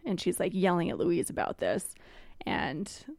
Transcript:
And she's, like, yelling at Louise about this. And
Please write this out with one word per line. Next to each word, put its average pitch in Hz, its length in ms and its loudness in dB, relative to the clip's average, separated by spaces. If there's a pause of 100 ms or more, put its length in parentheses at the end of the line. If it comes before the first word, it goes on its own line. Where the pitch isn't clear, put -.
And 185 160 0
she's, 180 180 0
like, 190 140 2
yelling 180 380 4
at - 80 -4
Louise - 300 2
about - 280 -2
this. - 380 0 (500)
And 175 460 -2 (280)